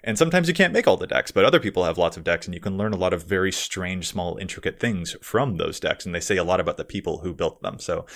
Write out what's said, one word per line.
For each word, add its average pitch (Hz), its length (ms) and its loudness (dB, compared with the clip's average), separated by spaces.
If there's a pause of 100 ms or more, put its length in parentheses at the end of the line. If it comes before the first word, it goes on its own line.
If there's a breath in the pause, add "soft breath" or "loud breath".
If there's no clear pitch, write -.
And 110 140 -2
sometimes 165 300 4
you 175 60 0
can't 185 180 4
make 233 140 2
all 92 100 6
the 90 100 -4
decks, - 240 0
but 98 140 6
other - 160 8
people 92 240 2
have 82 120 0
lots 85 220 2
of 80 60 -12
decks, 85 220 0
and 90 80 -8
you 82 60 -10
can 95 160 -4
learn 107 160 0
a 95 60 -2
lot 92 160 2
of 82 100 -2
very 92 280 2
strange, 92 560 -6
small, 87 280 -4
intricate - 420 -6
things 95 440 -2
from 120 340 0
those 80 240 -2
decks, - 240 -2
and 87 100 -6
they 85 60 -4
say 101 160 0
a 87 80 2
lot 90 160 4
about 85 160 -2
the - 80 -6
people - 340 -4
who 85 140 -6
built 82 300 -4
them. 98 160 -6
So 85 260 -4 (120 loud breath)